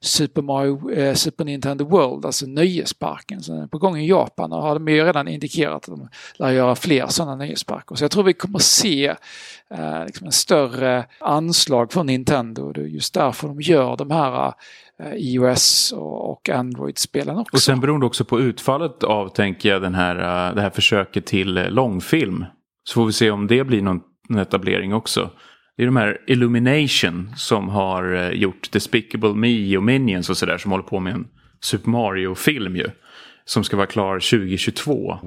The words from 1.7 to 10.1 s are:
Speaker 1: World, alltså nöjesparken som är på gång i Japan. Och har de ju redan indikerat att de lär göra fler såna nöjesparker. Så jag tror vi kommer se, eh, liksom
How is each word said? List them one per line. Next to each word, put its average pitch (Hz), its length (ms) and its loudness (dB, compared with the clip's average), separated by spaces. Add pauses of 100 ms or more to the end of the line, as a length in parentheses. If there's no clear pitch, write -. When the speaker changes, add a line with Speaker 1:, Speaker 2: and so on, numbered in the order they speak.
Speaker 1:
World, 143 420 2
alltså 135 200 -4
nöjesparken 165 920 -2
som 160 220 -10
är 76 40 -10
på - 120 -10
gång 160 200 2
i 151 100 -2
Japan. 170 440 2
Och 160 100 -4
har 151 120 0
de 156 140 -4
ju 156 160 4
redan 156 240 0
indikerat 151 460 -4
att 143 240 -12
de 131 100 -16 (300)
lär 135 120 0
göra 127 240 4
fler 135 320 0
såna 143 300 -2
nöjesparker. - 580 -8
Så 131 100 -2
jag 147 60 0
tror 202 120 0
vi 190 100 4
kommer 190 260 -4
se, 143 480 4 (680)
eh, 80 320 -6
liksom - 200 -14